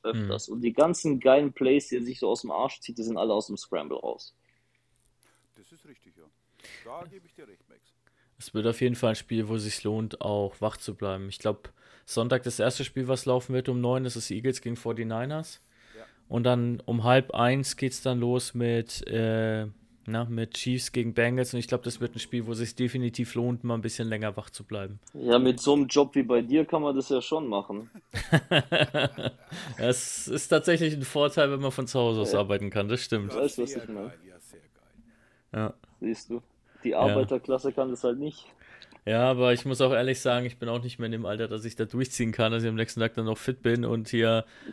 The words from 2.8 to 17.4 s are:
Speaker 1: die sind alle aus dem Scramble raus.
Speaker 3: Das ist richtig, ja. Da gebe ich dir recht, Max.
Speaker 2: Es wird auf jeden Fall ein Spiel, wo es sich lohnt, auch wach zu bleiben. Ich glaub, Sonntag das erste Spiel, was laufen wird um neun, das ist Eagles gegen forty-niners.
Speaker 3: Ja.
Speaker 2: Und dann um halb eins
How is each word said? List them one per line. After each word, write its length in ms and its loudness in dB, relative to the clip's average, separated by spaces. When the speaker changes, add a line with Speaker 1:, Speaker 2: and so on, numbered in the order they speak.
Speaker 1:
die 60 -4
sind 140 -4
alle 160 2
aus 140 0
dem 100 -8
Scramble 420 -6
raus. 360 -8
Speaker 3:
Das 160 -20
ist 140 -20
richtig, 320 -20
ja. 60 -20
Da 220 -14
gebe 180 -20
ich 80 -20
dir 140 -20
recht, 200 -20
Max. 140 -20
Speaker 2:
Es 180 -16
wird 100 0
auf 160 0
jeden 140 2
Fall 160 2
ein 40 -2
Spiel, 320 -2
wo 80 -2
es 80 -4
sich 200 -6
lohnt, 380 -4
auch 400 -2
wach 140 0
zu 200 -10
bleiben. 340 -6
Ich 80 -10
glaub, 340 -4
Sonntag 380 0
das 160 -4
erste 240 0
Spiel, 240 -4
was 180 -2
laufen 280 0
wird 160 0
um 100 0
neun, 240 2
das 120 -4
ist 160 -8
Eagles 300 -2
gegen 140 -6
forty-niners. 840 -6
Speaker 3:
Ja. 80 -20
Speaker 2:
Und 160 0
dann 440 4
um 160 0
halb 320 6
eins 420 2